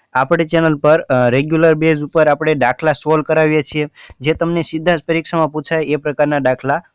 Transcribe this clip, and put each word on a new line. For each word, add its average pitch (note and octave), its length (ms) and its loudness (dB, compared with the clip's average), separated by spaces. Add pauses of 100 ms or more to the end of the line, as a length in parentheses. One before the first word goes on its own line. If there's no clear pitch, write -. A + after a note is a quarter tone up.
(140)
આપણે E3 300 0
ચેનલ D#3+ 320 0
પર, D3+ 240 2
અ, B2 280 2
રેગ્યુલર D#3 460 2
બેઝ D#3 280 0
ઉપર D3+ 260 0
આપણે D#3 260 0
દાખલા C3 380 0
સોલ્વ D#3 300 0
કરાવીએ D#3 400 0
છીએ, D3+ 220 -6 (360)
જે C#3 140 -2
તમને E3+ 280 -2
સીધા D#3+ 340 -2
જ D3 80 -8
પરીક્ષામાં D#3+ 480 -2
પૂછાય D#3 320 -4
એ C#3+ 120 -2
પ્રકારના D3 420 -2
દાખલા C3+ 440 -2 (120)